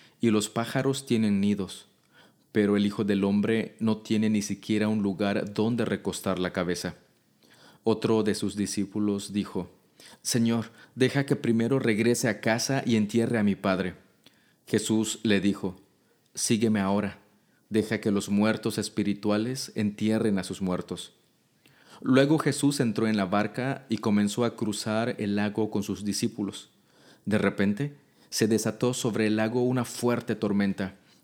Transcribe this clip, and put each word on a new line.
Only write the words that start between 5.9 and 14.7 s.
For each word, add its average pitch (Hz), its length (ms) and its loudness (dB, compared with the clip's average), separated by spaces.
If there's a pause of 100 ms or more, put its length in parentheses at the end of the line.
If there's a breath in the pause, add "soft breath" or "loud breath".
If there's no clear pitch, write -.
la 90 140 -2
cabeza". 87 420 -4 (880 soft breath)
Otro 110 400 2
de 101 120 0
sus 98 200 -4
discípulos 101 800 -4
dijo, 98 380 -4 (500 loud breath)
"Señor, 117 500 0 (240 loud breath)
deja 127 300 2
que 139 100 0
primero 117 440 0
regrese 117 500 2
a 101 120 -4
casa 117 440 0
y 117 100 2
entierre 113 420 2
a 107 60 2
mi 98 120 4
padre". 90 400 -2 (680 soft breath)
Jesús 110 580 0